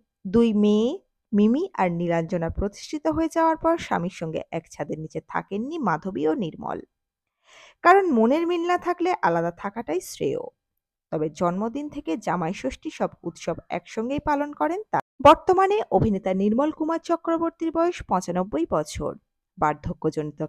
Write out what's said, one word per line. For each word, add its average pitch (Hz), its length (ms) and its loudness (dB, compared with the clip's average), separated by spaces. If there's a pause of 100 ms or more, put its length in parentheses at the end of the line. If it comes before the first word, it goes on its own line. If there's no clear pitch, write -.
(260)
দুই 226 260 4
মেয়ে 208 460 2 (340)
মিমি 226 420 4
আর 185 180 0
নীলাঞ্জনা 170 580 -2
প্রতিষ্ঠিত - 560 -6
হয়ে 320 220 0
যাওয়ার 320 280 2
পর 330 220 2
স্বামীর 180 320 -4
সঙ্গে 160 400 -6
এক 165 200 -8
ছাদের 156 300 -8
নিচে 156 280 -10
থাকেননি 226 500 -6
মাধবী 190 480 -2
ও 311 80 2
নির্মল, 160 460 -6 (1000)
কারণ 370 280 8
মনের 262 360 4
মিল 339 200 0
না 359 120 2
থাকলে 349 440 0
আলাদা 170 280 2
থাকাটাই 240 500 -6
শ্রেয়। - 380 -4 (720)
তবে 156 200 -2
জন্মদিন 214 580 -4
থেকে 294 280 -6
জামাই 175 380 -4
ষষ্ঠী - 360 -8
সব 190 180 -4 (140)
উৎসব 170 340 -8 (120)
একসঙ্গেই 240 500 -6
পালন 294 340 -2
করেন 330 380 -2
তারা। 156 100 0 (220)
বর্তমানে 349 680 6
অভিনেতা 190 440 2
নির্মল 220 360 2
কুমার 320 280 -2
চক্রবর্তীর 330 720 -2
বয়স 339 360 0
পঁচানব্বই 190 640 -2
বছর। 156 460 -2 (420)
বার্ধক্যজনিত 151 920 -2